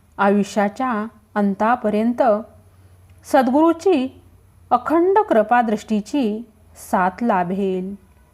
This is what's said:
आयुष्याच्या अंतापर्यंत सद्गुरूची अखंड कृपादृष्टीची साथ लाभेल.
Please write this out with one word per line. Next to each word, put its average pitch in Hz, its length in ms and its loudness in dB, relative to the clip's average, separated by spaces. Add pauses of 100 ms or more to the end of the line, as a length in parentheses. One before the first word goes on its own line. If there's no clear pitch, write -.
(180)
आयुष्याच्या 208 880 0 (300)
अंतापर्यंत 214 840 0 (1120)
सद्गुरूची 294 880 2 (500)
अखंड 339 480 2
कृपादृष्टीची 220 1300 -2 (440)
साथ 190 200 2 (100)
लाभेल. 190 760 -2 (380)